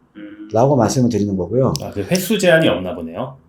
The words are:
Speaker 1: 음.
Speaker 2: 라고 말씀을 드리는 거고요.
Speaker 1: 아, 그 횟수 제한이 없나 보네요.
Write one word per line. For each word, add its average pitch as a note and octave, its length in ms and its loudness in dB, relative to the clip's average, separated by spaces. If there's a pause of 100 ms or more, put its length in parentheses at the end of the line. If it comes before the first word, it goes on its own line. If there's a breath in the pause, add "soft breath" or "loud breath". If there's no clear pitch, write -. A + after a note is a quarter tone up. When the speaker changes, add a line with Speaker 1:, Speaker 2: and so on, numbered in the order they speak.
(160)
Speaker 1:
음. - 380 -18
Speaker 2:
라고 C3 220 4
말씀을 A#2 340 2
드리는 G2+ 260 0
거고요. G2+ 460 0
Speaker 1:
아, G2 100 -10
그 G2+ 100 -6
횟수 F#3 360 -2
제한이 E3 300 4
없나 F2+ 280 -2
보네요. E2+ 420 -10 (120)